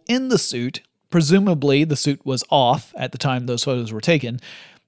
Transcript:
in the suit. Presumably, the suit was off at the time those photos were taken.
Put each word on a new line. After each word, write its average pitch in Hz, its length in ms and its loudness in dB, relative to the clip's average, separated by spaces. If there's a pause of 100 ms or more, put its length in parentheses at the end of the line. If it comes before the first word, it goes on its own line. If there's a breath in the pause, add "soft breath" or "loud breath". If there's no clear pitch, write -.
in 262 200 -2
the 240 100 2
suit. 123 440 -4 (280)
Presumably, 156 760 4
the 151 100 0
suit 139 300 -2
was 131 240 -4
off 135 480 2
at 127 160 -8
the - 40 -14
time 127 280 -2
those 120 180 -4
photos 120 300 -4
were 107 80 -8
taken. 123 400 0 (460 loud breath)